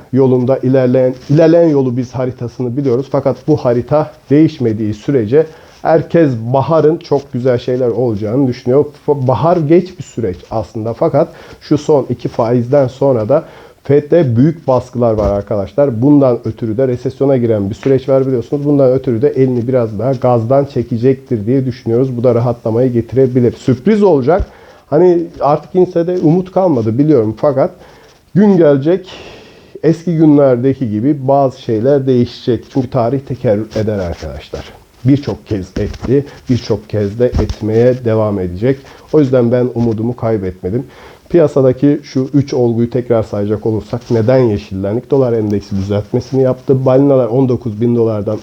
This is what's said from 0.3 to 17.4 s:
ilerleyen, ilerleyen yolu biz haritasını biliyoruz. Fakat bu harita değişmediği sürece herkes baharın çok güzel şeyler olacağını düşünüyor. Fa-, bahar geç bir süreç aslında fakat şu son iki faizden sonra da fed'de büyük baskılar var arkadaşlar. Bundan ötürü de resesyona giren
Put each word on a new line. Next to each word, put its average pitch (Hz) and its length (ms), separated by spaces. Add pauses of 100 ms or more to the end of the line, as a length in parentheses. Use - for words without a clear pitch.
ilerleyen, 127 560 (160)
ilerleyen 165 380
yolu 135 280
biz 123 160
haritasını 123 640
biliyoruz. 135 340
Fakat 135 260 (120)
bu 151 80
harita 131 540 (200)
değişmediği 117 640
sürece 135 520 (360)
herkes 160 480 (220)
baharın 151 440
çok 143 360
güzel 123 260
şeyler 127 300
olacağını 117 600
düşünüyor. 123 360 (220)
Fa-, 139 220
bahar 135 280
geç 170 420
bir 143 60
süreç 98 320 (140)
aslında 110 420
fakat 160 360 (320)
şu - 180
son 143 320
iki 123 180
faizden 123 600
sonra 120 400
da 147 160 (400)
fed'de 147 520
büyük 156 320
baskılar 120 440
var 104 200
arkadaşlar. 107 720
Bundan 139 420
ötürü 110 320
de 131 120
resesyona 131 480
giren 107 340